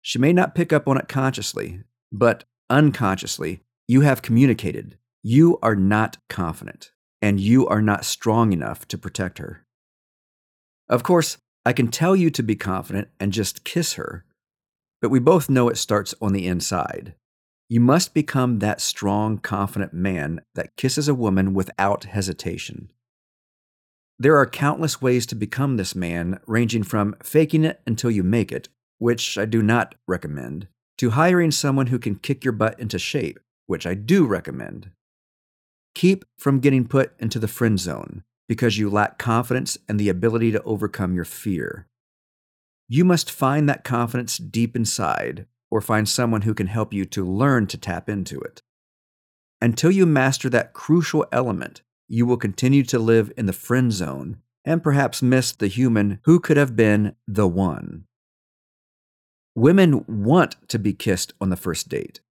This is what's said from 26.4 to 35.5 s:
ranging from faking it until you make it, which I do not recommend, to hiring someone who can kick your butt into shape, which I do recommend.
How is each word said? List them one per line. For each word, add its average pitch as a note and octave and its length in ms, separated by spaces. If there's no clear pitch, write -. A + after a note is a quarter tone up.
ranging A2+ 360
from G#2 400
faking D#3 420
it - 220
until A#2+ 240
you G#2 120
make G2+ 280
it, - 200
which A#2+ 400
I G#2 80
do A2+ 180
not A2+ 320
recommend, D2+ 600
to A#2+ 140
hiring E3+ 400
someone C3+ 380
who B2 100
can G#2 180
kick - 260
your B2+ 100
butt A2 280
into A2 180
shape, - 400
which F2 200
I F2 80
do C#3 320
recommend. C2+ 640